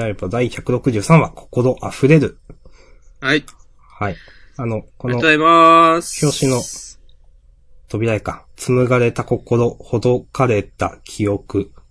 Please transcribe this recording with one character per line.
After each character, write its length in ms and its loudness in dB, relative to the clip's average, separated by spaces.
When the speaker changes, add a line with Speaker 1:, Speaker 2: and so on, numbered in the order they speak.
Speaker 1:
刃 140 -8
第 200 -2
百 240 -6
六 200 -2
十 100 -2
三 180 6
話、 100 -2
心 520 -4
あ 80 -8
ふ 180 0
れ 100 6
る。 200 -4
Speaker 2:
は 140 -2
い。 100 -2
Speaker 1:
は 340 -10
い。 60 -12
あ 100 -8
の、 160 -6
こ 120 -10
の、 100 -4
Speaker 2:
あ 0 -
り 40 -4
が 80 2
と 60 4
う 20 0
ご 80 0
ざ 460 6
い 40 0
ま 60 -4
す。 220 -6
Speaker 1:
表 160 0
紙 120 0
の 100 -2
扉 260 -2
絵 60 -2
か。 260 -10
紡 320 0
が 100 2
れ 140 0
た 120 -6
心、 460 -2
ほ 300 -6
ど 200 0
か 260 -4
れ 160 0
た 420 -8
記 240 -6
憶 440 -6